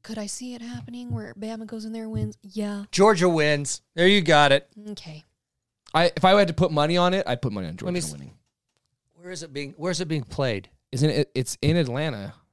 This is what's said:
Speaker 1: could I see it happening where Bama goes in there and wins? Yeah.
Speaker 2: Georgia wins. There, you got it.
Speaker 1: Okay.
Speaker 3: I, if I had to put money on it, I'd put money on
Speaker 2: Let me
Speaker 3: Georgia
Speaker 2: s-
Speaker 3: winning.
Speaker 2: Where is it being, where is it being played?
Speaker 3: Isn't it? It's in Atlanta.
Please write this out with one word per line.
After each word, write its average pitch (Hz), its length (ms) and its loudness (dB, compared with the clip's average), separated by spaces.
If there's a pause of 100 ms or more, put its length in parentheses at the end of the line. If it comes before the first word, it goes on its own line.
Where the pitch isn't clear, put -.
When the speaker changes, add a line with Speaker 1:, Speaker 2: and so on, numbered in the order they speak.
Speaker 1:
could 220 140 -12
I 208 80 -8
see 247 300 -12
it 240 60 -16
happening 240 500 -12
where 220 260 -8
Bama 220 300 -10
goes 220 180 -12
in 220 60 -10
there 226 120 -10
and 220 80 -10
wins? 214 300 -6
Yeah. 202 500 -8
Speaker 2:
Georgia 185 380 6
wins. 151 520 0 (120)
There, 170 140 4
you 202 140 6
got 147 320 6
it. - 160 0 (200)
Speaker 1:
Okay. 156 360 -16 (680)
Speaker 3:
I, 170 220 4
if 156 80 0
I 185 80 6
had 202 160 6
to 165 60 -4
put 175 180 0
money 156 260 2
on 180 160 4
it, 190 140 -2
I'd 120 140 -4
put 120 100 -4
money 95 160 -6
on 85 140 -10
Speaker 2:
Let 180 120 -6
me 180 60 -2
Speaker 3:
Georgia 80 80 -6
Speaker 2:
s- 76 60 -10
Speaker 3:
winning. 69 200 -18 (840)
Speaker 2:
Where 175 160 -18
is 165 120 -12
it 151 80 -18
being, 143 260 -10
where 170 140 -4
is 165 100 -4
it 175 60 -6
being 147 160 -4
played? 113 460 -4 (220)
Speaker 3:
Isn't 139 180 2
it? 143 260 0
It's 131 260 -4
in 151 160 2
Atlanta. 127 580 -4 (180)